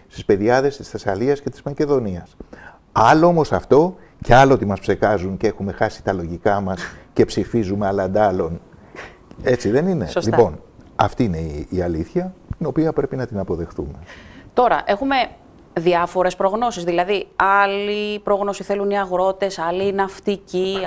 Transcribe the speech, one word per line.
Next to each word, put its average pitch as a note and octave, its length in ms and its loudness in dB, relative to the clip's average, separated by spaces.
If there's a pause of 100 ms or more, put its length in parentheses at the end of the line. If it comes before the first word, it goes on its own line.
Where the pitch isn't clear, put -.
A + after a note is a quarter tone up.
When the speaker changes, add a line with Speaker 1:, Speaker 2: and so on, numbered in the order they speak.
Speaker 1:
στις - 180 -14
πεδιάδες A#2+ 520 2
της G2+ 120 -16
Θεσσαλίας A#2 520 -2
και - 80 -6
της - 120 -18
Μακεδονίας. C3+ 760 -2 (560)
Άλλο D3 360 6
όμως E3 240 2
αυτό, D3 440 2 (260)
και - 140 4
άλλο C3+ 180 8
ότι B2 120 0
μας G2 140 -2
ψεκάζουν F#2+ 580 0
και A2 100 0
έχουμε G2 240 -4
χάσει G#2+ 320 -4
τα G2 100 -2
λογικά F2+ 480 -2
μας F#2 200 -6 (320)
και A#2 120 4
ψηφίζουμε G#2 640 -2
αλλαντάλλον. F#2+ 720 0 (840)
Έτσι B2 260 0
δεν C#3+ 180 2
είναι; D#3 200 -2
Speaker 2:
Σωστά. C3+ 300 0
Speaker 1:
Λοιπόν, F#2 240 4 (340)
αυτή - 280 0
είναι F2+ 140 0
η, D2+ 320 -6
η F2+ 120 -2
αλήθεια, F2 520 -4 (240)
την E3+ 100 -6
οποία D#3 260 0
πρέπει C#3 220 -2
να B2+ 120 -4
την G2 120 -6
αποδεχτούμε. E2 600 -6 (540)
Speaker 2:
Τώρα, G#3 320 2
έχουμε C4 300 0 (580)
διάφορες F3 600 0
προγνώσεις, G3+ 480 -2
δηλαδή F3+ 520 -2
άλλη G3+ 840 0
πρόγνωση G3+ 440 -2
θέλουν G3+ 260 -4
οι G3+ 100 0
αγρότες, F#3+ 600 -2
άλλη F3 280 -2
οι G3+ 60 -2
ναυτικοί, F#3+ 840 -4 (120)